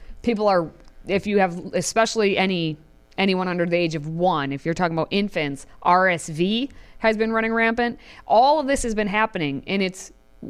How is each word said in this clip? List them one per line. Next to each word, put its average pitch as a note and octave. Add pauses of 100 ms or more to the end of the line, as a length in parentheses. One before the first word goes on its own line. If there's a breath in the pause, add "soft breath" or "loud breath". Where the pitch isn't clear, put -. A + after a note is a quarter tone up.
(220 soft breath)
People G#3+
are, F3 (380)
if F#3+
you G3+
have, F3+ (160)
especially G#3
any, F3 (400)
anyone F#3
under F3
the E3+
age E3+
of D3+
one, D#3+
if C#3
you're E3
talking E3+
about D#3+
infants, E3+ (160 soft breath)
R F#3
S E3+
V G3 (300 soft breath)
has A3
been A3
running A3+
rampant. A3+ (300 loud breath)
All C4+
of C4+
this C4+
has A#3
been G#3
happening, F3+
and G3
it's, F#3 (380)